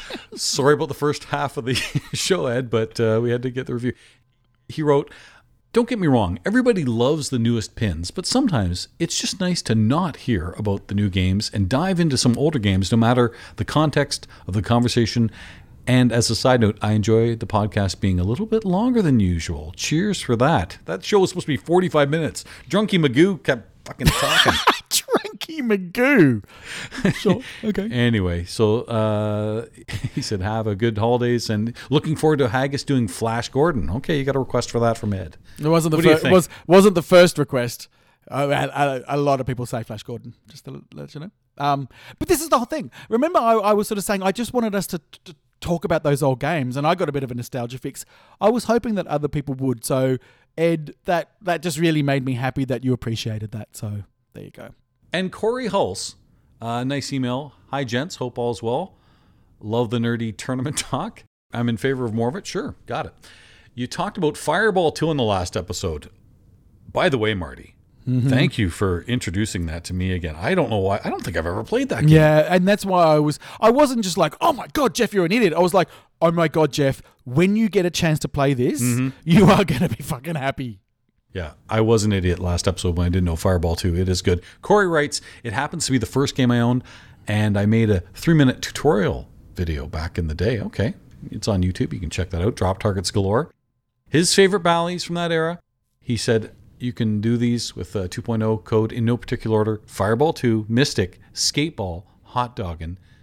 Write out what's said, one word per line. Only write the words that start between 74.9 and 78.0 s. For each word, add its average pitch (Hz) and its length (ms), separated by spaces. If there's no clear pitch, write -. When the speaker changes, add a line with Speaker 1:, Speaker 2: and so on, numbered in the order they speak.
Speaker 1:
Jeff, 226 180
you're 190 120
an 165 60
idiot." 208 220
I 160 60
was 175 140
like, 180 140
"Oh 170 100
my 170 160
God, 156 240
Jeff, 139 300
when 175 300
you 226 140
get 180 160
a 175 60
chance 156 280